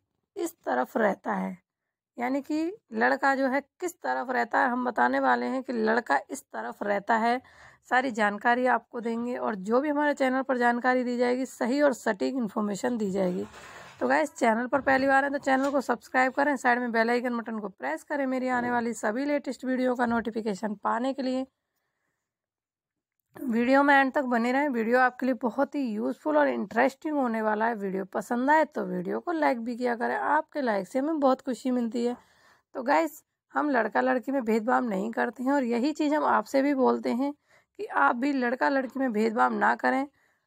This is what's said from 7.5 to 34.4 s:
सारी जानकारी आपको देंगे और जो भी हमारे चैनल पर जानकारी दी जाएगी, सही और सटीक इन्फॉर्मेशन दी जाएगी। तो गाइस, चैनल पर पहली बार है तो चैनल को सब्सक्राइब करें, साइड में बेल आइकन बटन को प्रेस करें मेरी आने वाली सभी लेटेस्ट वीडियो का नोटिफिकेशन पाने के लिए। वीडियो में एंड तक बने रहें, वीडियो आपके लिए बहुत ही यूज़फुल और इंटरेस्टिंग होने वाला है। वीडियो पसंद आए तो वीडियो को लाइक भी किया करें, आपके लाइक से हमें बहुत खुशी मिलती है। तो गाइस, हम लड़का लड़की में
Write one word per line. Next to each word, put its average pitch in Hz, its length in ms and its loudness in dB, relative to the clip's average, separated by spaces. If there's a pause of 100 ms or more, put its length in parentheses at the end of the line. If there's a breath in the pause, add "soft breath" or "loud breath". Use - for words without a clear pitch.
सारी 254 220 2
जानकारी 226 540 2
आपको 240 340 0
देंगे 233 360 -4
और 240 200 -2
जो 214 240 0
भी 302 80 -2
हमारे 294 260 2
चैनल 262 260 0
पर 262 160 -2
जानकारी 240 460 2
दी 240 140 -2
जाएगी, 247 300 0
सही 254 340 -2
और 285 140 4
सटीक 262 400 -2
इन्फॉर्मेशन 226 640 -2
दी 202 140 -2
जाएगी। 190 360 -2 (520 loud breath)
तो 254 80 0
गाइस, 294 260 2
चैनल 233 340 2
पर 269 140 0
पहली 269 260 2
बार 269 160 4
है 277 60 -2
तो 277 80 -4
चैनल 269 340 2
को 285 100 2
सब्सक्राइब 254 520 0
करें, 285 240 2
साइड 247 220 2
में 247 120 -4
बेल 226 180 2
आइकन 240 280 0
बटन 226 220 -6
को 202 100 -8
प्रेस 277 340 -8
करें 285 240 -2
मेरी 254 220 -2
आने 247 220 0
वाली 233 220 0
सभी 233 320 -2
लेटेस्ट 285 400 -4
वीडियो 254 300 0
का 247 100 0
नोटिफिकेशन 220 680 -2
पाने 226 380 -2
के 269 80 -8
लिए। 254 240 -2 (1900)
वीडियो 254 480 2
में 285 120 6
एंड 269 180 4
तक 302 120 0
बने 240 260 0
रहें, 277 180 2
वीडियो 233 300 2
आपके 254 260 2
लिए 254 120 2
बहुत 269 380 -2
ही 285 100 -2
यूज़फुल 247 520 -2
और 285 100 4
इंटरेस्टिंग 247 680 -2
होने 226 240 0
वाला 214 240 0
है। 233 120 0
वीडियो 190 300 -4
पसंद 247 420 -2
आए 311 180 6
तो 220 180 -6
वीडियो 185 340 -4
को 339 120 -6
लाइक 285 300 0
भी 233 160 -8
किया 240 180 -2
करें, 233 200 -2
आपके 302 460 -2
लाइक 208 260 0
से 262 120 -4
हमें 302 200 -2
बहुत 262 220 2
खुशी 254 300 -4
मिलती 240 340 -2
है। 240 100 -2 (600 soft breath)
तो 262 80 -8
गाइस, 294 380 0 (320)
हम 294 180 0
लड़का 233 300 2
लड़की 254 300 0
में 269 120 0